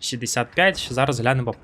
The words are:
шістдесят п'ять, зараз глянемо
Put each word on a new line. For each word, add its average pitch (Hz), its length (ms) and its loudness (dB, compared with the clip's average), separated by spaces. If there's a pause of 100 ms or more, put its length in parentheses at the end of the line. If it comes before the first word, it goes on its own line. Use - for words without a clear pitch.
шістдесят 120 540 -4
п'ять, 180 360 2
зараз 127 300 0
глянемо 120 440 2